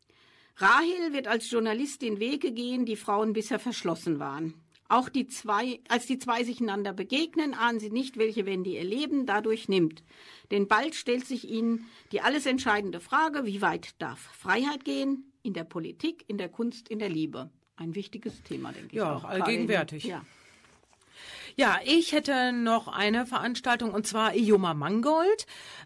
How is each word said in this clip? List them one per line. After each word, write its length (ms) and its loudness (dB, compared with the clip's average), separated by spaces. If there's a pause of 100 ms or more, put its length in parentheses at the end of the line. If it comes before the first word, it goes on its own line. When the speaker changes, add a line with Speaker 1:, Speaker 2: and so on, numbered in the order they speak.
(560)
Speaker 1:
Rahel 560 4
wird 140 -4
als 240 0
Journalistin 720 -2
Wege 320 -2
gehen, 340 -2
die 80 -2
Frauen 380 0
bisher 260 -2
verschlossen 640 -4
waren. 340 -6 (340)
Auch 200 4
die 180 -2
zwei, 640 -2
als 180 2
die 140 -2
zwei 240 0
sich 160 -4
einander 320 -2
begegnen, 600 -2
ahnen 260 0
sie 100 -8
nicht, 280 -4
welche 280 0
Wende 240 -4
ihr 140 -4
Leben 420 -2
dadurch 420 0
nimmt. 360 2 (480)
Denn 160 2
bald 260 4
stellt 320 -2
sich 240 -8
ihnen 360 -2 (260)
die 80 0
alles 260 0
entscheidende 540 0
Frage, 460 0
wie 160 -4
weit 360 -2
darf 220 -8
Freiheit 640 -2
gehen? 480 -2 (100)
In 120 -4
der 100 -6
Politik, 640 -6
in 100 -6
der 120 -6
Kunst, 380 -6
in 120 -6
der 80 -2
Liebe. 420 -4 (240)
Ein 220 -8
wichtiges 480 -10
Thema, 260 -8
denke 220 -16
ich 60 -4
Speaker 2:
Ja, 180 0
Speaker 1:
auch. 80 -8
Speaker 2:
allgegenwärtig. 800 0
Speaker 1:
Ja. 200 -6 (1300)
Speaker 2:
Ja, 240 6
ich 300 4
hätte 400 2
noch 340 2
eine 380 2
Veranstaltung, 680 0
und 120 0
zwar 280 2
Ioma 400 6
Mangold, 720 2 (400)